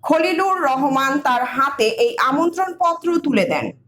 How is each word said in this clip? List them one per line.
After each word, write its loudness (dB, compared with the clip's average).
খলিলুর 2
রহমান 0
তার 2
হাতে 0
এই 0
আমন্ত্রণপত্র -2
তুলে 2
দেন। -4